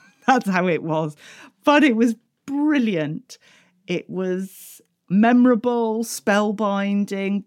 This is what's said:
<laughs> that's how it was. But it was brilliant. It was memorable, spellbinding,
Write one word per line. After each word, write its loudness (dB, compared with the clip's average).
<laughs> -12
that's 2
how 0
it -2
was. -4
But 4
it 2
was 2
brilliant. -2
It -6
was -8
memorable, 2
spellbinding, -2